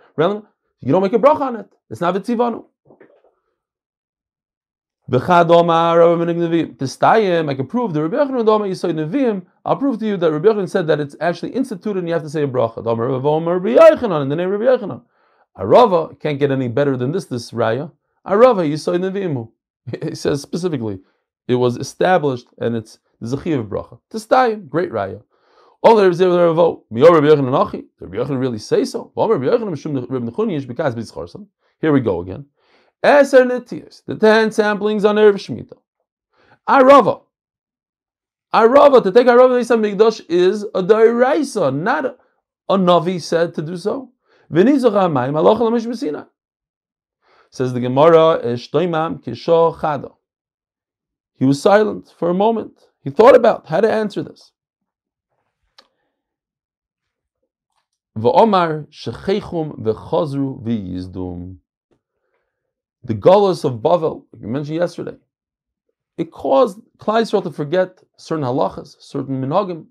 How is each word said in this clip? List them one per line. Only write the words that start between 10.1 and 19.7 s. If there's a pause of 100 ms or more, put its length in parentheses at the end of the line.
that
Rabbi
Yochanan
said
that
it's
actually
instituted
and
you
have
to
say
a
bracha.
Omar
Rav
Omar
Rabbi
Yochanan,
in
the
name
of
Rabbi
Yochanan. (560)
Arava
can't
get
any
better
than
this,
this
raya. (360)
Arava
Yisoid
Nevi'imu. (360)